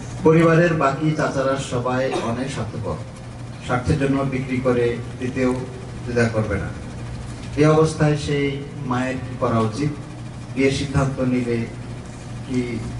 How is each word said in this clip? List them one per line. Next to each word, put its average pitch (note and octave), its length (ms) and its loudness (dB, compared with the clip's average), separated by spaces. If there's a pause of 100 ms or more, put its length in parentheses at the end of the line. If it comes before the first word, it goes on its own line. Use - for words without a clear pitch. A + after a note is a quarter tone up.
(220)
পরিবারের E3 520 8
বাকি D#3 360 2
চাচারা C3+ 460 0 (140)
সবাই B2+ 420 0
অনেক A#2+ 380 -2
স্বার্থপর, G#2+ 460 -4 (680)
স্বার্থের B2+ 340 2
জন্য C3+ 240 2
বিক্রি B2+ 380 -2
করে A#2+ 360 2 (240)
দিতেও B2+ 320 0 (520)
দ্বিধা A#2 240 2
করবে G#2 300 -2
না। - 100 -4 (880)
এই D3 80 6
অবস্থায় D#3 520 6
সেই C#3 460 0 (240)
মায়ের B2+ 280 -2
কি B2 260 -8
করা A#2+ 200 2
উচিত? A2 300 0 (640)
বিয়ের C3+ 180 4
সিদ্ধান্ত C#3 480 0
নিলে B2 360 2 (920)
কি A#2+ 300 -2 (220)